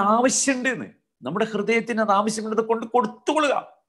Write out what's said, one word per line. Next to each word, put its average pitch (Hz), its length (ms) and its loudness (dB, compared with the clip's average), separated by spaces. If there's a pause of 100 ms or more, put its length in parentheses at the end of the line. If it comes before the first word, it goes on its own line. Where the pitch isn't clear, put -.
ആവശ്യമുണ്ടെന്ന്, 247 800 0 (340)
നമ്മുടെ 190 240 -2
ഹൃദയത്തിന് 220 540 -2
അത് 208 120 2
ആവശ്യമുള്ളത് 220 540 0
കൊണ്ട് 226 200 -2
കൊടുത്തുകൊള്ളുക, 254 680 0 (340)